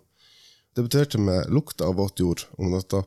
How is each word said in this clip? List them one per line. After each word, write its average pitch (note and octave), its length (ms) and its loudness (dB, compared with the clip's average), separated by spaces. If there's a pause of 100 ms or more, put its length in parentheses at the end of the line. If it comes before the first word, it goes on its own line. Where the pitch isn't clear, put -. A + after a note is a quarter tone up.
(760)
Debuterte C3 440 0
med F#2 300 2
Lukt C#3 320 0
av F2+ 140 0
våt G2 240 -2
jord F2 240 0 (140)
om F#2 140 -2
natta F#2 360 -2